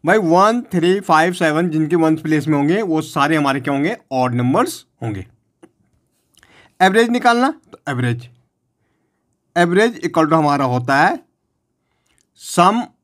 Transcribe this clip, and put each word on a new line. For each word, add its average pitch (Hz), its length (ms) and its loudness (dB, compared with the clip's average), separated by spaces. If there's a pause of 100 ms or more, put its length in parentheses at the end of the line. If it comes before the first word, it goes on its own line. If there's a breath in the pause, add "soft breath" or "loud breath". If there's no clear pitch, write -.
भाई 175 160 2
वन, 196 440 2
थ्री, 180 360 0
फ़ाइव, 170 340 0
सेवन 165 360 0
जिनके 156 260 -2
वंस 160 260 0
प्लेस 156 260 -2
में 151 100 0
होंगे 160 260 0
वो 160 180 -2
सारे 151 340 -2
हमारे 139 260 -2
क्या 139 120 -4
होंगे? 156 220 -2 (160)
ऑड 127 240 -2
नंबर्स 135 500 -2 (180)
होंगे। 101 220 -8 (1500 soft breath)
एवरेज 214 300 4
निकालना, 240 400 2 (220)
तो - 80 -20 (100)
एवरेज, 120 400 -4 (1300)
average 180 440 0
equal 156 300 0
to 151 40 2
हमारा 143 320 0
होता 127 320 -2
है 196 220 2 (1200)
sum 196 380 2 (240)